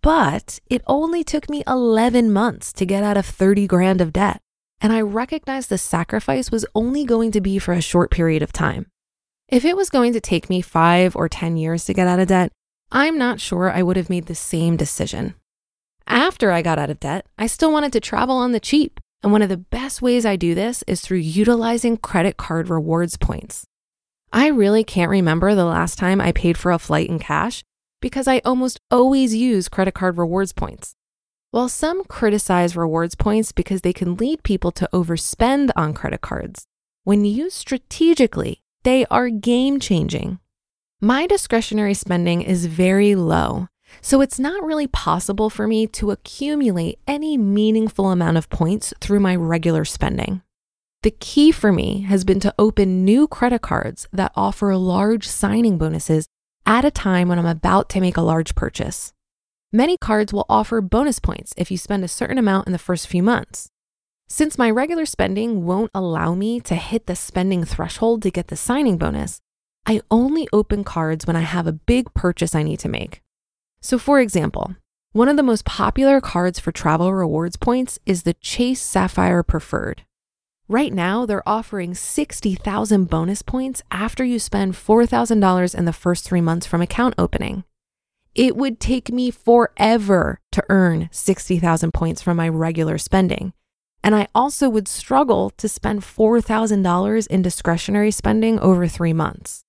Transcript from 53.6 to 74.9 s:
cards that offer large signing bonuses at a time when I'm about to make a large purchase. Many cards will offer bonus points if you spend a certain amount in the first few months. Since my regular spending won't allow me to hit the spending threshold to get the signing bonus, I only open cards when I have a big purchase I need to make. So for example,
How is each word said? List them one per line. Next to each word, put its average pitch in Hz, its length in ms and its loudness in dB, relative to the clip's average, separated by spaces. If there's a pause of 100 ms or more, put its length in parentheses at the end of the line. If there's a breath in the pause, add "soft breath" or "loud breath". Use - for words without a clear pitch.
cards - 500 -6
that 190 240 -2
offer 196 400 0
large 190 520 0
signing 208 500 0
bonuses 156 500 -2 (380)
at 233 200 4
a 294 40 6
time 180 380 0
when 175 100 2
I'm 170 80 0
about 175 440 0
to 190 120 -2
make 180 160 0
a 165 40 0
large 160 340 0
purchase. - 580 -6 (580)
Many 285 260 4
cards 214 360 0
will 202 160 -2
offer 214 320 2
bonus 233 380 0
points - 380 -6
if 175 120 -4
you 185 80 -4
spend 196 260 -4
a 175 40 -6
certain - 300 -4
amount 196 280 2
in 185 80 -4
the 175 60 -4
first - 280 -4
few 175 140 0
months. - 480 -2 (580)
Since 311 300 -2
my 233 140 2
regular 311 340 -2
spending 196 600 -2
won't 190 280 -2
allow 170 400 -2
me 220 280 -2
to - 140 -2
hit 226 300 -4
the 180 100 -6
spending 185 480 -2
threshold 220 600 -2
to 190 80 0
get - 160 -6
the - 80 -10
signing 247 420 0
bonus, - 440 -4 (440)
I 220 240 2
only 269 420 2
open 208 320 0
cards 160 440 -4
when 165 80 0
I 165 60 0
have 165 260 -2
a 160 60 -2
big 240 420 0
purchase 170 400 -2
I 151 80 2
need 156 160 -4
to - 100 -6
make. - 320 -8 (600)
So 254 180 0
for 277 200 4
example, 185 560 -2 (360)